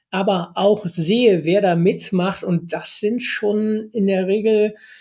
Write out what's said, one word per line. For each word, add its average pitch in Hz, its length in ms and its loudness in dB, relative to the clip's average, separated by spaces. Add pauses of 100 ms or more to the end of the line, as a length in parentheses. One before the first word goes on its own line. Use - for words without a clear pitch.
aber 190 460 -2
auch 202 300 2
sehe, 180 600 2
wer 185 160 2
da 180 140 2
mitmacht. 185 680 0
Und 170 300 -2
das - 260 -4
sind 226 220 -2
schon 214 720 -2
in 196 140 0
der 190 200 0
Regel 214 480 2 (260)